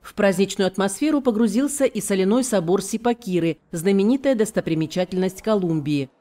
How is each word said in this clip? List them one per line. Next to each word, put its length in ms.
В 140
праздничную 520
атмосферу 540
погрузился 640
и 160
соляной 420
собор 400
Сипакиры, 760
знаменитая 640
достопримечательность 1080
Колумбии. 640